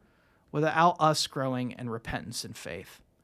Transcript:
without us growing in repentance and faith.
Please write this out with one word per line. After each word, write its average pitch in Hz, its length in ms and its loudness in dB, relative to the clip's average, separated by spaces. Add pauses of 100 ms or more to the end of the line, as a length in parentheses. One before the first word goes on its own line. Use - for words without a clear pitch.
(500)
without 160 480 4
us 156 280 4
growing 127 460 -2
in 120 180 -8
repentance - 520 -6
and 107 140 -12
faith. - 440 -12 (240)